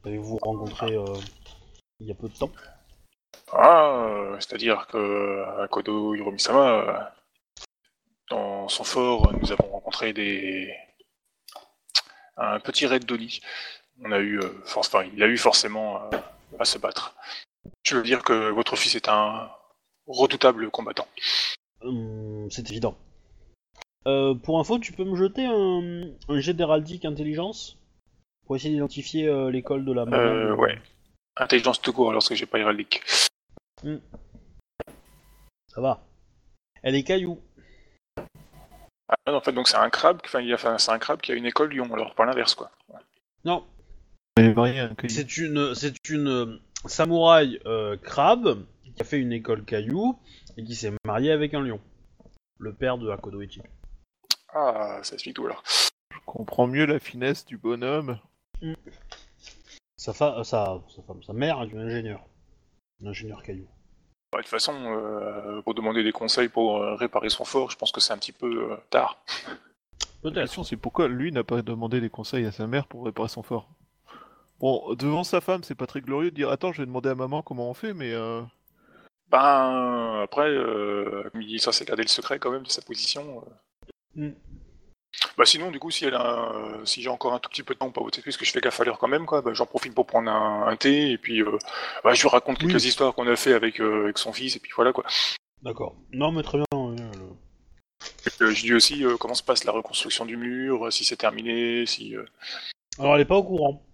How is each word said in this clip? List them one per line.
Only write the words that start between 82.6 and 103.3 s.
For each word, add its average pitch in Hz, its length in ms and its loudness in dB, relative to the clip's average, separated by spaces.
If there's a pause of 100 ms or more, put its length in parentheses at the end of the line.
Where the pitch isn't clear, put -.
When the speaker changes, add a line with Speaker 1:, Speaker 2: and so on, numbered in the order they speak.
Speaker 2:
de 127 60 -20
sa - 120 -4
position, 139 640 -6
euh. - 40 -20 (800)
Speaker 1:
Hmm. 143 40 -14 (1040)
Speaker 2:
Bah, 120 80 8
sinon, 160 240 2
du 156 100 -10
coup, 165 120 -8
si 160 140 -2
elle 131 100 2
a, 120 400 0
euh, 107 300 -8
si 117 180 -2
j'ai 123 60 -4
encore 123 240 -2
un 123 60 -2
tout - 100 -10
petit - 120 -10
peu 131 140 -6
de - 40 -20
temps 131 120 -4
pour 120 120 -4
voter, 113 200 -6
parce 139 140 -6
que - 80 -4
je - 60 2
fais - 100 0
gaffe - 180 0
à 120 40 6
l'heure 117 140 0
quand 131 100 0
même, 151 200 2
quoi, 147 160 2
bah, 117 100 0
j'en 117 140 0
profite 127 260 -4
pour 123 140 4
prendre 113 240 2
un, 107 360 2
un 113 80 2
thé, 143 360 4
et 117 80 2
puis, 113 240 0
euh, 104 140 0 (460)
bah, 113 120 8
je - 80 4
lui 143 60 8
raconte 123 280 4
quelques 175 240 2
Speaker 1:
Oui. 120 60 2
Speaker 2:
histoires 127 260 2
qu'on 120 140 0
a 120 80 6
fait 131 180 6
avec, 113 260 4
euh, 107 260 2
avec 104 120 -2
son 113 160 -4
fils, 127 220 -6
et 117 40 -10
puis - 160 -18
voilà, 123 180 6
quoi. - 120 -4 (560)
Speaker 1:
D'accord. 113 340 -8 (160)
Non, 143 200 0
mais 160 100 -2
très 143 160 -2
bien, 147 80 2 (140)
ouais, 120 160 -4
le - 1500 -6
Speaker 2:
Euh, 110 60 6
je 107 100 0
dis 113 120 2
aussi, 139 320 6
euh, 120 120 4
comment 117 180 -4
se - 80 -2
passe 123 220 2
la 117 60 0
reconstruction 113 540 -4
du 113 120 -8
mur, 123 500 -2
euh, 113 40 -2
si 110 140 -2
c'est 120 120 0
terminé, 117 680 0
si, 110 300 -6
euh, 110 100 -10 (720)
Speaker 1:
Alors, 139 180 4
elle 147 60 6
est 139 40 6
pas 185 120 4